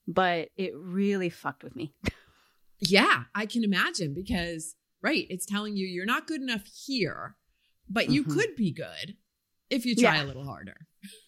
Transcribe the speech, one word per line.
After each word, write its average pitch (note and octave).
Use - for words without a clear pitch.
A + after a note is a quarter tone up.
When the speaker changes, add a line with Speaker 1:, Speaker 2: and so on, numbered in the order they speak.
Speaker 1:
but F3
it F#3
really F#3
fucked -
with -
me. -
<laughs> -
Speaker 2:
Yeah, A3
I G#3
can A3+
imagine G3
because, E3+
right, B3
it's F3+
telling G#3
you F#3+
you're F3+
not C#4+
good D#4
enough A#3+
here, E3+
but G3
you C#4+
Speaker 1:
Mm-hmm. D#3
Speaker 2:
could G#4
be G#3
good C3+
if B3
you A#3+
try G#3+
Speaker 1:
Yeah. D3+
Speaker 2:
a -
little C#3
harder. A2